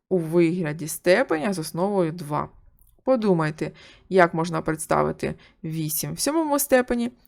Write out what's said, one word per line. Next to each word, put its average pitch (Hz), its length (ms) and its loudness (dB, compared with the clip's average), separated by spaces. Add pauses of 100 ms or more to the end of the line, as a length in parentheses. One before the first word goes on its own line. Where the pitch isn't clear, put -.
у 185 100 0
вигляді 160 680 0
степеня 220 640 2
з 185 60 -4
основою 170 540 -2
два. 147 360 -6 (560)
Подумайте, 165 680 0 (360)
як 175 260 4
можна 165 280 -2
представити 151 720 -2 (300)
вісім 156 500 -6
в 165 60 -10
сьомому 294 380 0
степені 247 540 0 (160)